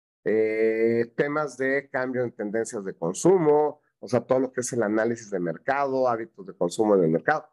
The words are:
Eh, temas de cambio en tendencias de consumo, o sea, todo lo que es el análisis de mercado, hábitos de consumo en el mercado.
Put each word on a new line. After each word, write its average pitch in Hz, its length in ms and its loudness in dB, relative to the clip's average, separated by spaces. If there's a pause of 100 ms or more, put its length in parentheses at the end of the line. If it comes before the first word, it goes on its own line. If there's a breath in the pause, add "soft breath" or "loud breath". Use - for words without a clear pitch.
(240)
Eh, 110 920 2
temas 147 440 -2
de 135 320 0
cambio 127 320 -2
en 117 100 -4
tendencias 107 520 -6
de 92 120 -8
consumo, 147 880 2 (180)
o 101 80 -14
sea, 120 120 2
todo 127 180 0
lo 131 140 -2
que - 100 -8
es - 100 -8
el 120 100 -2
análisis 110 480 -2
de 95 100 -4
mercado, 131 680 -2
hábitos 113 380 -6
de 95 80 -18
consumo 104 400 0
en 92 100 6
el 80 60 2
mercado. 151 420 -2